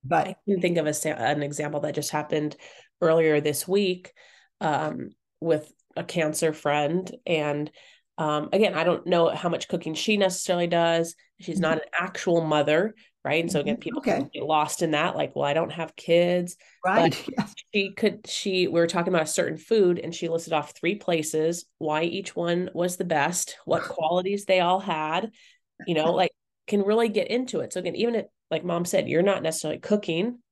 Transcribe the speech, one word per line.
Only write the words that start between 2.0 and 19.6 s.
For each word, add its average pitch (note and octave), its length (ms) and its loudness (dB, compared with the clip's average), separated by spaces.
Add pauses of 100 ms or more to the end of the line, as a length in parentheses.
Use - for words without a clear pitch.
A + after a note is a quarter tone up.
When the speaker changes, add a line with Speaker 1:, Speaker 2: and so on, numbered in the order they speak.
Speaker 2:
happened D3+ 440 -2 (460)
earlier D#3+ 400 4
this D3 260 -2
week, F#3 460 0 (460)
um, D3+ 520 -2 (280)
with D#3+ 320 0 (240)
a E3+ 80 -6
Cancer D#3+ 500 0
friend. D3+ 580 0 (160)
And, D3+ 420 -2 (480)
um, D3+ 360 -2
again, F#3+ 200 4
I E3 100 0
don't - 220 0
know E3+ 240 4
how - 200 -4
much - 180 -4
cooking D#3+ 260 -4
she G#3+ 240 0
necessarily F3+ 480 0
does. E3+ 480 2 (260)
She's F3 180 -6
Speaker 1:
Mm-hmm. F3+ 40 0
Speaker 2:
not D#3+ 160 2
an D3+ 60 -6 (160)
actual F3 440 0
mother, D#3 520 2 (280)
right? D#3 200 0
And E3+ 80 -4
so F#3 80 2
again, - 160 0
Speaker 1:
Mm-hmm. - 60 -12
Speaker 2:
people A#3+ 180 -6
Speaker 1:
Okay. A#3+ 140 0
Speaker 2:
can - 200 -2
get - 100 -8
lost D3+ 380 0
in E3 100 0
that, D3+ 240 0
like, D3 200 -4
"Well, C#3 100 0
I C#3+ 80 0
don't D#3+ 180 0
have E3 240 -8
kids." F3 600 2 (280)
Speaker 1:
Right, E3 280 4
Speaker 2:
But - 220 -8
Speaker 1:
<laughs> - 40 -4
yes. - 160 -4 (180)
Speaker 2:
she G3 220 0
could, - 340 -2
she, F#3 400 0
we E3+ 120 2
were E3+ 80 4
talking E3+ 260 0
about D#3+ 140 2
a - 40 -6
certain D#3+ 280 -2
food, F#3 400 4